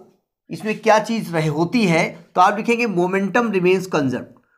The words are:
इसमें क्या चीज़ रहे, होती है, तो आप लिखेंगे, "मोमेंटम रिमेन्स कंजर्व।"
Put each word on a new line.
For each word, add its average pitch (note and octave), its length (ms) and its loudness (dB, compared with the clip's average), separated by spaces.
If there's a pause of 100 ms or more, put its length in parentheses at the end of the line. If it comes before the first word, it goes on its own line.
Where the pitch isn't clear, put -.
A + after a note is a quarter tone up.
(500)
इसमें G#3 300 -8
क्या G#3+ 200 4
चीज़ G#3+ 340 -6
रहे, D#3 140 0
होती F3 380 0
है, E3 240 2 (260)
तो F#3 60 4
आप G3+ 160 4
लिखेंगे, A#3 300 0
"मोमेंटम F#3+ 640 0
रिमेन्स F#3 360 0
कंजर्व।" B2+ 380 -2 (320)